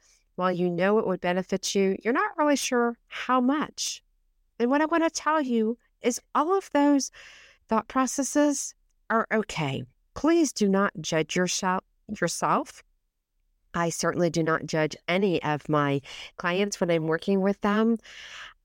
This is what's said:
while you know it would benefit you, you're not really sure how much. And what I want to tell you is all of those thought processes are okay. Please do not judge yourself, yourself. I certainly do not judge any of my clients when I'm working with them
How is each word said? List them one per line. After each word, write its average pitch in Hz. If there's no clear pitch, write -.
while 185
you 180
know 190
it -
would 180
benefit 185
you, 196
you're 226
not 403
really 294
sure 240
how -
much. -
And 240
what 285
I 311
want 330
to 320
tell 311
you 233
is 240
all 311
of 381
those 285
thought 220
processes 277
are 220
okay. 143
Please 330
do 208
not 196
judge 156
yourself, 185
yourself. 175
I 170
certainly 170
do 165
not 160
judge 156
any 185
of 151
my 143
clients 190
when 175
I'm 165
working 190
with 196
them 220